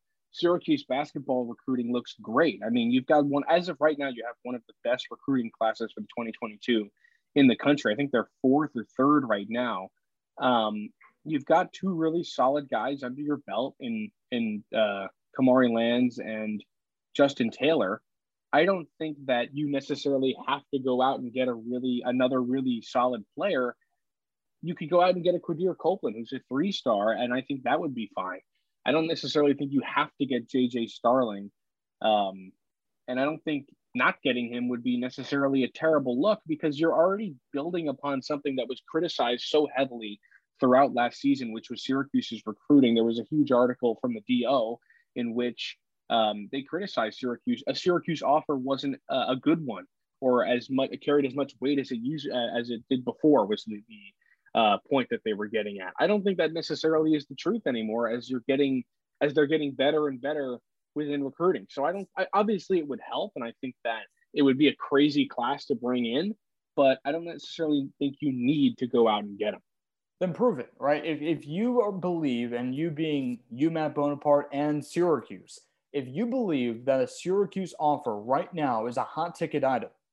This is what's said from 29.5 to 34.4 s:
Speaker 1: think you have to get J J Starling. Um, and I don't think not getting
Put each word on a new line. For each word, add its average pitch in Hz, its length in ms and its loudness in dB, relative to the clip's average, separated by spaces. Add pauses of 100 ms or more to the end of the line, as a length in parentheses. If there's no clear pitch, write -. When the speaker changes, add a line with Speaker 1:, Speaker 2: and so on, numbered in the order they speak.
Speaker 1:
think 139 180 -4
you 139 140 2
have 147 240 -2 (100)
to 143 60 -2
get 123 240 -4
J 127 180 2
J 120 200 -4
Starling. 110 640 0 (500)
Um, 98 500 0 (560)
and 127 120 -4
I 135 60 2
don't 156 180 -4
think 143 240 -4 (280)
not 139 260 0
getting 120 300 -2